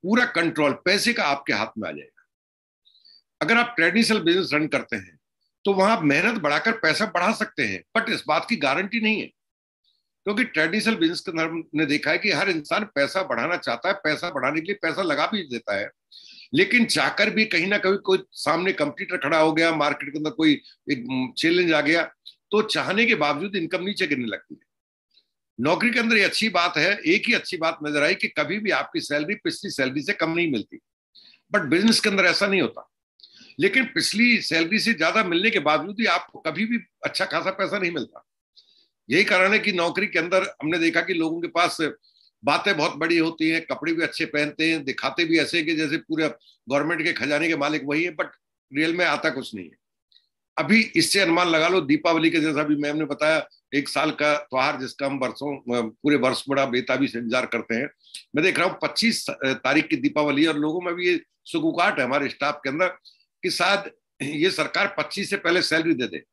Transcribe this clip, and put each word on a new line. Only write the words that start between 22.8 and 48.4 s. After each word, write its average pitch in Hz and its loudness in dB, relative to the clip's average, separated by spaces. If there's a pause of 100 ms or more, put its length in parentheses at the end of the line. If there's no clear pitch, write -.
के 233 2
बावजूद 151 -2
इनकम 175 -4
नीचे 196 -4
गिरने 127 -4
लगती 98 -10
है। - -20 (960)
नौकरी 170 2
के 240 2
अंदर 226 2
ये 202 6
अच्छी 214 0
बात 175 2
है, 175 2
एक 190 2
ही 233 2
अच्छी 180 -4
बात 165 -2
नजर 147 0
आई 175 2
कि - -6
कभी 135 -2
भी 170 -2
आपकी 143 -2
सैलरी 147 -4
पिछली 160 -8
सैलरी 135 -2
से 202 -4
कम 160 -2
नहीं 165 0
मिलती, - -6 (760)
but 156 2
बिजनेस 185 4
के 214 2
अंदर 196 2
ऐसा 190 2
नहीं 196 2
होता। - -4 (720)
लेकिन 214 2
पिछली 214 2
सैलरी 165 0
से 220 0
ज्यादा 180 2
मिलने 185 2
के 202 0
बावजूद 156 0
भी 220 -2
आपको 180 -2
कभी 180 -4
भी 233 -2 (240)
अच्छा 185 -2
खासा 170 -2
पैसा 190 -2
नहीं 175 -2
मिलता। 131 -8 (840)
यही 165 4
कारण 190 4
है 214 4
कि 208 0
नौकरी 180 -2
के 170 -2
अंदर 170 2
हमने 165 -4
देखा 165 2
कि 170 -4
लोगों 165 -2
के 170 -6
पास 170 0 (640)
बातें 170 2
बहुत 151 0
बड़ी 165 0
होती 160 0
हैं, 160 -2
कपड़े 165 -4
भी 165 0
अच्छे 160 -4
पहनते 151 0
हैं, 156 -2
दिखाते 135 -2
भी 160 2
ऐसे 156 0
कि 160 -2
जैसे 156 -2
पूरे 156 -2 (420)
गवर्नमेंट 147 0
के 165 0
खजाने 147 0
के 165 0
मालिक 147 -2
वही 147 0
है, 175 -4
but 175 -4 (460)